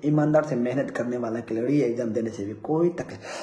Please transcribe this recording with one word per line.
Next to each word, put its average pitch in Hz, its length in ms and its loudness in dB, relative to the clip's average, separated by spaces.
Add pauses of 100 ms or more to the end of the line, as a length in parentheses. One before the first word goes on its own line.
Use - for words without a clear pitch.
ईमानदार 151 380 4
से 139 120 -2
मेहनत 123 360 0
करने 123 260 -2
वाला 117 220 -2
के 113 160 -6
लिए 113 100 0
री 143 160 4
एग्जाम 120 260 0
देने 110 220 -2
से 98 160 -8
भी 104 80 -6
कोई 160 360 2
तकलीफ, 123 300 -6 (240)